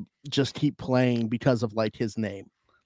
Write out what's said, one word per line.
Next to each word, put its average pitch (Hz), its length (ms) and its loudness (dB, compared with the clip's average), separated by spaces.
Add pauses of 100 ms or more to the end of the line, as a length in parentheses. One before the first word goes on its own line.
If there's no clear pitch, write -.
(280)
just 139 260 0
keep - 240 0
playing 123 520 2
because 120 340 2
of, 107 100 -2
like, 110 220 0
his 113 220 -4
name. 98 320 -6 (360)